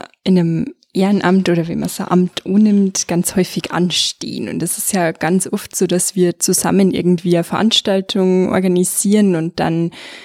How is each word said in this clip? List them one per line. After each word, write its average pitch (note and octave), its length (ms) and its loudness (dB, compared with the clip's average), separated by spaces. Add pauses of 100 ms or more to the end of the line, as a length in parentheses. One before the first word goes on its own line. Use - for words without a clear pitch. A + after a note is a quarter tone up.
(240)
in F#3 140 4
einem E3 360 0 (200)
Ehrenamt F#3+ 560 2
oder E3 180 0
wie E3+ 80 -6
man - 140 -4
so - 140 -8
Amt - 420 -2
annimmt, G3+ 640 2
ganz F3 280 -2
häufig - 360 -2
anstehen. - 800 -4
Und - 140 -6
es - 160 -6
ist - 120 -4
ja E3+ 200 0
ganz F3 360 -2
oft - 280 -8
so, F#3+ 120 0
dass F3+ 280 -2
wir F3 240 0
zusammen F3+ 520 2
irgendwie F3 440 0
eine E3+ 80 2
Veranstaltung F#3+ 1040 0
organisieren F#3+ 840 2
und D#3+ 240 -4
dann E3 320 0 (340)